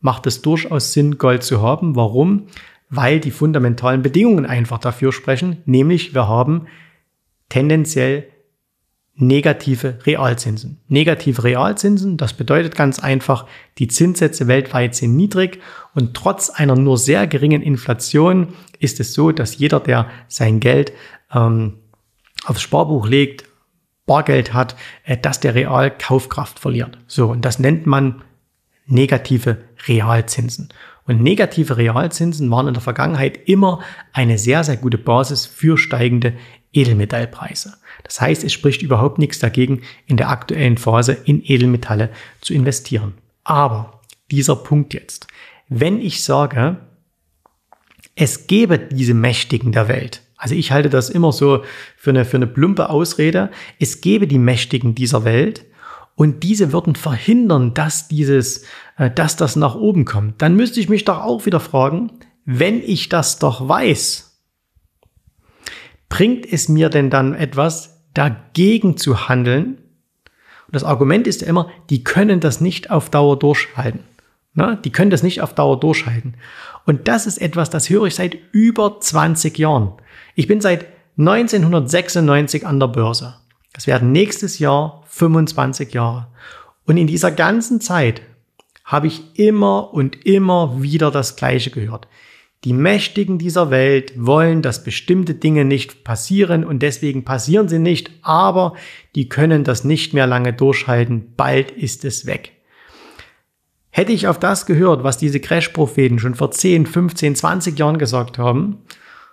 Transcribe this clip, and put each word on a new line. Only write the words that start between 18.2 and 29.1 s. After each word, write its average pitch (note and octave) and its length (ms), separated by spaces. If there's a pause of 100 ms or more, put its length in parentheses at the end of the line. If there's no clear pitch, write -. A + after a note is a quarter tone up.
ist - 220
es A2+ 120
so, D#3 180
dass - 280
jeder, D3 220
der A#2+ 280 (200)
sein A2 320
Geld, C3+ 320 (400)
ähm, A2+ 420 (720)
aufs - 180
Sparbuch D3+ 440
legt, C3+ 380 (600)
Bargeld C3+ 480
hat, B2 220 (280)
äh, B2+ 120
dass C3+ 240
der B2 140
real C3 420
Kaufkraft - 640
verliert. A#2+ 480
So, A#2+ 220
und A#2 160
das B2 140
nennt D#3 280
man C#3 360 (640)
negative B2+ 720 (280)